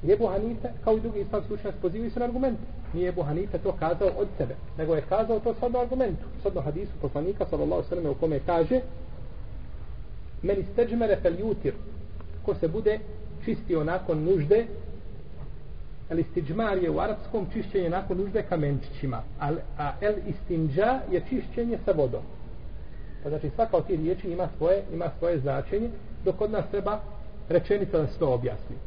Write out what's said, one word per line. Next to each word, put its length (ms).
I 80
Ebu 140
Hanife, 420
kao 120
i 40
drugi 200
islamski 320
učenjaci, 300
pozivaju 280
se 100
na 60
argument. 320
Nije 140
Ebu 140
Hanife 360
to 140
kazao 440
od 120
sebe, 160
nego 160
je 140
kazao 320
to 140
shodno 240
argumentu, 440
shodno 200
hadisu 400
poslanika, 500
sallallahu 240
alejhi 160
ve 60
sellem, 160
u 80
kome 260
kaže: 340
„Men 180
isteđmere 600
fel 180
jutir”, 340
ko 100
se 140
bude 300
čistio 400
nakon 400
nužde. 420
El 80
istiđmar 600
je 120
u 100
arapskom 520
čišćenje 380
nakon 280
nužde 240
kamenčićima, 800
a, 120
a 220
el 140
istinđa 760
je 160
čišćenje 560
sa 80
vodom. 300
Pa 60
znači 260
svaka 220
od 100
tih 140
riječi 300
ima 180
svoje, 240
ima 260
svoje 200
značenje, 520
dok 120
kod 140
nas 200
treba 300
rečenica 500
da 80
se 120
to 160
objasni. 420